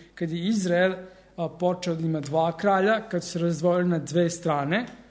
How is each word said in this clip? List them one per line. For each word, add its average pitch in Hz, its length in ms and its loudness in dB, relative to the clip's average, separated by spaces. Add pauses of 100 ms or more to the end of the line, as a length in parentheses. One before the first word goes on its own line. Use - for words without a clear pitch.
(140)
kad 170 160 -6
je 170 160 -4
Izrael, 185 480 2 (420)
a, 165 120 -4
počeo 180 460 -2
da 160 120 -4
ima 160 140 0
dva 160 360 0
kralja, 202 520 2
kad 175 160 -2
su - 60 -8
se 175 80 -4
razdvojili 175 500 2
na 170 100 2
dve 160 320 0
strane, 165 560 -2 (240)